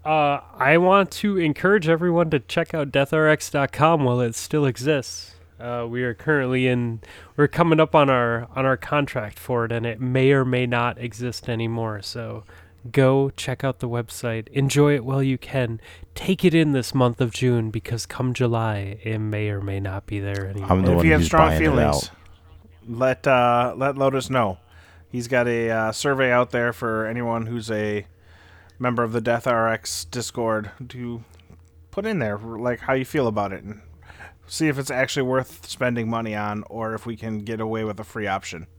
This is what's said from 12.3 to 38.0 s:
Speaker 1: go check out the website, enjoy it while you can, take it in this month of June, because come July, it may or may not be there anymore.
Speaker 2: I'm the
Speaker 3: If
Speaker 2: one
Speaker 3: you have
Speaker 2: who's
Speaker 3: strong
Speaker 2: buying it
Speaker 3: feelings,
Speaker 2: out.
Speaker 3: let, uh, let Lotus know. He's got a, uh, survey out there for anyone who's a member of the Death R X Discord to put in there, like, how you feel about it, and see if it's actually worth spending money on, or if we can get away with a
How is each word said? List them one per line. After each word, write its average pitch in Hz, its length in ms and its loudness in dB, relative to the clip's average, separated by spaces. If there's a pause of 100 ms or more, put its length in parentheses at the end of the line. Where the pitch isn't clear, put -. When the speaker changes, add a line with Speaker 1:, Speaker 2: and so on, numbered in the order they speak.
Speaker 1:
go 135 400 4
check - 340 -8
out 131 140 -4
the 127 100 -6
website, 117 600 -6
enjoy 143 480 4
it 117 80 -4
while 135 180 -2
you 131 160 0
can, 117 420 -4 (340)
take - 300 -2
it 170 100 6
in 156 180 4
this 127 200 0
month 123 280 2
of 123 120 2
June, 120 380 0
because 110 340 -6
come 127 300 -4
July, 113 680 -2
it 110 160 -4
may 107 300 -4
or 101 140 -4
may 98 180 -4
not 98 260 -6
be 101 120 -6
there 98 300 -4
anymore. 98 240 -8
Speaker 2:
I'm 92 100 4
the 92 80 4
Speaker 3:
If 87 60 4
Speaker 2:
one 82 100 4
Speaker 3:
you 80 60 6
have 80 80 6
Speaker 2:
who's 82 80 2
Speaker 3:
strong 80 220 6
Speaker 2:
buying 80 120 2
it - 20 4
Speaker 3:
feelings, 143 160 4 (140)
Speaker 2:
out. - 160 -2 (760)
Speaker 3:
let, 123 400 -2
uh, 123 500 4
let 135 200 -2
Lotus 135 320 0
know. 113 300 0 (500)
He's 120 200 -8
got 123 200 2
a, 117 220 0
uh, 110 220 0
survey 135 400 0
out 123 180 4
there 120 240 0
for 110 320 -2
anyone 117 400 -4
who's 113 240 -8
a 104 360 -2 (760)
member 120 240 -2
of 113 80 -4
the 117 80 -2
Death 117 260 -2
R 113 260 2
X - 320 -6
Discord 113 680 -4 (160)
to 120 340 -10 (720)
put 202 120 -6
in 214 140 -2
there, 107 180 -2
like, 113 440 -6
how - 120 -2
you 131 120 0
feel 131 240 0
about 104 240 -2
it, 95 100 -12
and 104 180 -16 (680)
see - 220 -2
if 139 100 -2
it's 139 120 -6
actually 135 320 0
worth 127 440 -2
spending 120 440 -2
money 113 240 -4
on, 104 340 -4
or 110 240 -8
if 110 140 -8
we 117 100 -8
can 110 220 -8
get 110 240 -8
away 110 200 -4
with 107 160 -6
a 110 60 -12